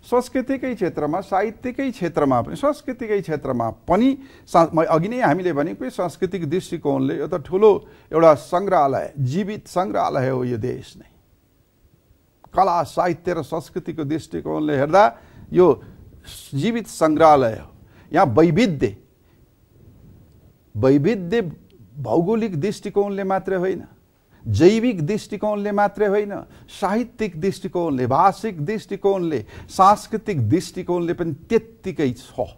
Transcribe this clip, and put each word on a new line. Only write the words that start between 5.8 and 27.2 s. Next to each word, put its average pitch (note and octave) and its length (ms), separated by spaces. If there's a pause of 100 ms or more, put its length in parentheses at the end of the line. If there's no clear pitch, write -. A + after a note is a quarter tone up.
सांस्कृतिक F3 600
दृष्टिकोणले D3 720
यो D#3+ 80
त F3+ 80
ठुलो F#3+ 320 (400)
एउटा D#3+ 240
सङ्ग्रहालय, D3+ 800
जीवित E3 540
सङ्ग्रहालय E3+ 600
हो B2+ 160
यो B2 140
देश B2 400
नै। - 100 (1400)
कला, F3 320
साहित्य F3 500
र E3 100
संस्कृतिको D#3+ 640
दृष्टिकोणले D3+ 680
हेर्दा D#3 300 (480)
यो F3+ 140 (880)
जीवित G#3+ 320
सङ्ग्रहालय D3 760
हो। - 60 (440)
यहाँ D#3 140
वैविध्य, D3+ 680 (1800)
वैविध्य E3+ 680 (640)
भौगोलिक E3+ 580
दृष्टिकोणले G3+ 640
मात्रै F#3+ 320
होइन, F#3 260 (600)
जैविक F3 640
दृष्टिकोणले G#3 680
मात्रै G3+ 340
होइन, G#3 260 (340)
साहित्यिक G#3 720